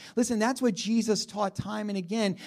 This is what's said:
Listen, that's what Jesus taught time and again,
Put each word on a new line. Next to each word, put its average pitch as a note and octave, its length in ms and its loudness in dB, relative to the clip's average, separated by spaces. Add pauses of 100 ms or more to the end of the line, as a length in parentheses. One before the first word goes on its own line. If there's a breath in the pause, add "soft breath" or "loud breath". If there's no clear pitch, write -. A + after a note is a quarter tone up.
(160 loud breath)
Listen, A#3 220 2
that's A#3+ 240 2
what A#3+ 120 4
Jesus G#3+ 520 2
taught G3 280 -2
time G#3 340 -4
and G3+ 100 -2
again, F#3+ 380 0 (100)